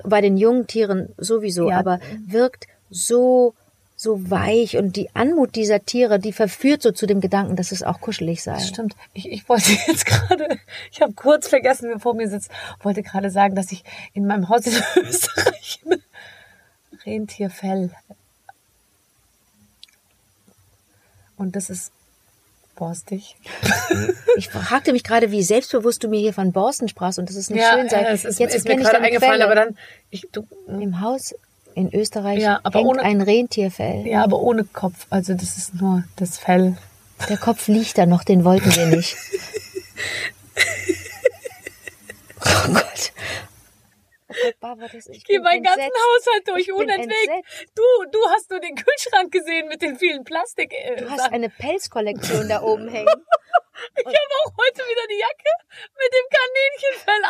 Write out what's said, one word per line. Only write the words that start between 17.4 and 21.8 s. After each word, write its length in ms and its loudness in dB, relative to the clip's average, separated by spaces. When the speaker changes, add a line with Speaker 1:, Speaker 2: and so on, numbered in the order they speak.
Speaker 2:
und 180 -6
das 140 -8
ist 220 -12